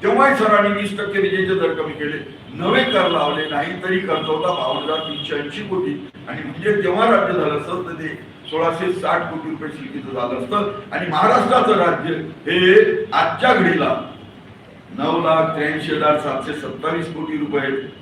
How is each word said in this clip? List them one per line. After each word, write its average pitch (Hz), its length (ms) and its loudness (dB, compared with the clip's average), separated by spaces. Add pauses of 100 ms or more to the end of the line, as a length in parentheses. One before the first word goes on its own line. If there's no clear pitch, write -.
तेव्हाही 269 320 4
सरांनी 202 460 2
वीस 202 160 -4
टक्के 196 220 -2
विजेचे 185 400 2
दर 160 140 0
कमी 151 200 -4
केले, 147 440 -8 (160)
नवे 208 300 2
कर 185 260 2
लावले 151 400 0
नाही, 151 340 -4
तरी 185 160 0
खर्च 156 260 -2
होता 156 220 0
बावन्न - 360 -2
हजार 156 140 -2
तीनशे 156 380 -6
ऐंशी 143 260 -8
कोटी. 180 460 -4 (200)
आणि 143 140 -10
म्हणजे 202 420 -2
तेव्हा 190 280 2
राज्य 190 280 2
झालं 147 180 0
असतं 180 300 -6
तर 170 40 -10
ते 156 160 -8 (380)
सोळाशे 180 460 -2
साठ - 300 0
कोटी 160 280 -8
रुपये 151 200 -8
शिल्लकीचं - 460 -10
झालं 123 240 -2
असतं. 202 320 -2 (200)
आणि 175 160 -4
महाराष्ट्राचं 214 680 4
राज्य 175 360 0 (380)
हे 185 380 8 (240)
आजच्या 165 400 4
घडीला - 480 2 (960)
नऊ 160 260 0
लाख 160 320 2
त्र्याऐंशी 151 400 -2
हजार 151 220 2
सातशे 135 360 -4
सत्तावीस 151 600 -6
कोटी 156 240 -6
रुपये 139 640 -2